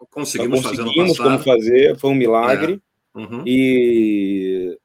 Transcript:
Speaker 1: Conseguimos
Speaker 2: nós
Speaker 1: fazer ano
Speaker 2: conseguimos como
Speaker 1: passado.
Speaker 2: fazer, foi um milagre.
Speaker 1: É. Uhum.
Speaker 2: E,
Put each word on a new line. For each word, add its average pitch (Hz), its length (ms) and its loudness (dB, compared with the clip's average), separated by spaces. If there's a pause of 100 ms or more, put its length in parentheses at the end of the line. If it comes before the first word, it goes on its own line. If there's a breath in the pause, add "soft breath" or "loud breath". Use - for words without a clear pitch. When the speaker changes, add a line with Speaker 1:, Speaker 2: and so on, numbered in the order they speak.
(100)
Speaker 1:
Conseguimos 127 520 -4
Speaker 2:
nós - 80 -6
Speaker 1:
fazer 117 120 -6
ano 113 80 -4
Speaker 2:
conseguimos 170 280 2
como 131 200 2
Speaker 1:
passado. 135 60 -8
Speaker 2:
fazer, 127 540 4
foi 139 120 -2
um 139 40 2
milagre. 117 600 0
Speaker 1:
É. - 180 -20 (200)
Uhum. 110 320 -12
Speaker 2:
E, 107 1400 0